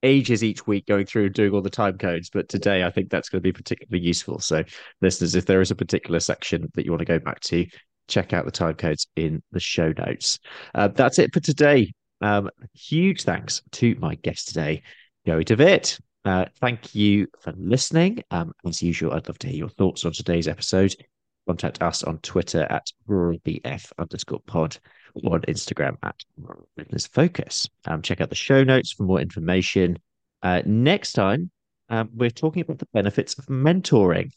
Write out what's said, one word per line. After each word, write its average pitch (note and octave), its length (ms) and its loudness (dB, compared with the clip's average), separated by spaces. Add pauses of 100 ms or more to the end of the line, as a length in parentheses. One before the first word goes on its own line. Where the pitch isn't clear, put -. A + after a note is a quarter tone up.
ages B2+ 400 4
each G#2+ 240 -2
week G2+ 180 0
going G2 200 2
through G#2 200 0
and F#2+ 80 0
doing G#2 180 2
all G2+ 100 0
the F#2+ 80 -2
time G2 280 0
codes, F2 320 -4
but - 180 -4
today F#2+ 360 0
I F2+ 80 0
think F#2+ 180 -4
that's - 180 -2
gonna F#2 140 -4
be F#2 100 0
particularly - 540 -6
useful. - 340 -2
So, D#2+ 240 -2 (380)
listeners, F2+ 340 2
if F2+ 100 2
there F#2+ 160 6
is F#2 100 2
a G#2+ 40 0
particular E2+ 440 -2
section - 560 -4
that - 100 -2
you - 60 -2
wanna E2 140 -2
go E2 140 0
back D#2+ 220 -8
to, F2 240 0 (420)
check - 240 -2
out F2 140 -2
the - 60 -6
time E2 240 -2
codes D#2 400 -2
in D#2+ 260 -2 (100)
the F2 80 -4
show D#2+ 380 0
notes. - 400 -4 (380)
Uh, G2+ 140 4
that's - 280 2
it - 160 2
for F3 60 2
today. C#3+ 520 4 (300)
Um, G2+ 280 0 (240)
huge F3+ 500 0
thanks - 380 -4 (120)
to A#2 220 2
my D#2+ 200 -4
guest - 340 -6
today, D#2 340 -4 (420)
Joey D#2+ 180 0
DeWitt. D3 540 4 (260)
Uh, F#2 220 0 (140)
thank B2 360 -4
you G#2 320 4 (120)
for - 180 -10
listening. D#3+ 720 0
Um, E3 200 -4 (160)
as - 160 -6
usual, E2 300 -2
I'd D#2 140 -6
love D#2 120 -12
to - 80 -10
hear - 100 -6
your D2+ 120 -8
thoughts - 360 -2
on E2+ 60 -2
today's E2+ 360 -2
episode. F#2+ 480 0 (520)
Contact E2+ 360 -4
us E2+ 200 -2
on D#2+ 160 -6
Twitter - 500 -2
at - 180 -4 (180)
rural F2 380 0
B - 200 -4
F - 360 -10
underscore - 480 -8
pod D#2+ 300 -2 (360)
or - 220 0
on E2 60 0
Instagram - 600 -4
at - 140 -8 (220)
rural G1+ 380 -18
business - 300 -8
focus. - 640 0 (160)
Um, D#2 160 -4
check - 200 -4
out - 80 -2
the - 60 -8
show C3+ 280 6
notes C3 280 4
for - 120 -4
more F#2 180 2
information. F2+ 760 0 (420)
Uh, F2+ 240 2
next B2+ 480 2
time, A#2+ 380 0 (380)
um, A2+ 240 -2
we're A#2 180 0
talking D#3+ 320 -2
about D3 160 -8
the - 120 -8
benefits - 460 0
of - 80 -16
mentoring C3 920 4